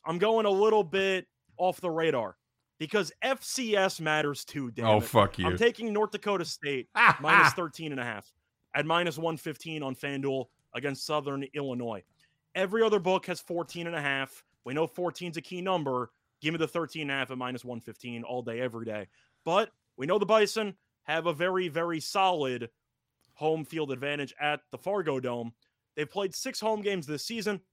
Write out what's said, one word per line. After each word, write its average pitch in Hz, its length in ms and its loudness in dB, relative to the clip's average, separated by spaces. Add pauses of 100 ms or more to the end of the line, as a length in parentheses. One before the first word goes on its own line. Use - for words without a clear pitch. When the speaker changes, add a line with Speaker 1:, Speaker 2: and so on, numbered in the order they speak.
Speaker 1:
I'm 170 140 -2
going 220 260 4
a 202 60 4
little 208 320 6
bit 190 440 0 (300)
off 180 240 0
the 180 80 -2
radar 147 480 0 (400)
because 170 340 -2 (120)
F 262 200 -2
C 226 320 -2
S 190 240 2
matters 151 460 0
too, 135 240 -6
damn 113 160 -4
Speaker 2:
Oh, 107 120 8
Speaker 1:
it. 104 60 4
Speaker 2:
fuck 101 360 4
you. 90 80 2
Speaker 1:
I'm 90 100 2
taking 233 340 2
North 208 200 0
Dakota 202 340 -2
State 139 480 -6
Speaker 2:
<laughs> 220 260 8
Speaker 1:
minus 160 340 6
thirteen 160 380 -6
and 131 80 -6
a 120 60 -4
half 107 260 -8 (440)
at 147 100 0
minus 165 320 2
one 165 180 -2
fifteen 156 460 -8
on 135 140 -4
FanDuel 135 500 -4 (300)
against 135 320 -6
Southern 139 360 -2 (120)
Illinois. 120 480 -6 (520)
Every 196 280 0
other 208 160 6
book 180 280 2
has 175 140 -6
fourteen 170 440 -6
and 170 120 -6
a 147 40 -2
half. 139 420 -4 (200)
We 123 100 -8
know 156 140 0
fourteen's 175 500 -6
a 160 40 -6
key 180 200 -10
number. 143 480 0 (320)
Give 156 120 0
me 170 40 -4
the 160 100 2
thirteen 160 360 -4
and 143 80 -4
a - 40 0
half 131 160 -2
at 131 60 -6
minus 123 260 -6
one 120 180 -8
fifteen 117 420 -12
all 127 180 -6
day, 117 180 -6
every 117 260 -4
day. 107 220 -6 (380)
But 196 240 2 (280)
we 131 100 -4
know 190 100 4
the 202 80 2
Bison 214 480 2 (300)
have 160 240 -2
a 170 60 2
very, 185 340 0
very 165 320 -2
solid 143 680 0 (680)
home 156 300 0
field 156 260 -4
advantage 139 480 -4
at 147 220 0 (100)
the 131 80 -12
Fargo 170 400 -2
Dome. 120 340 -4 (420)
They've 151 140 -4
played 196 240 -4
six - 260 -8
home 214 220 -2
games 190 240 -2
this 147 200 -6
season. 208 360 -4 (120)